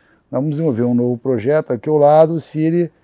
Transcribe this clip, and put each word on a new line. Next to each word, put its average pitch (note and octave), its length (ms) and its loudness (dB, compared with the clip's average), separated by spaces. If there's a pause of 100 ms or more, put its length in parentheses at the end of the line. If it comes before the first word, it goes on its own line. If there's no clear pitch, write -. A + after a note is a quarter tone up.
(320)
Nós B2+ 100 -4
vamos D3+ 100 -4
desenvolver C#3+ 320 -2
um A#2+ 120 0
novo B2 220 0
projeto C3 560 -2
aqui B2 160 -6
ao D3+ 80 0
lado D#3 420 4
se D#3 220 -8
ele E3 300 -2 (120)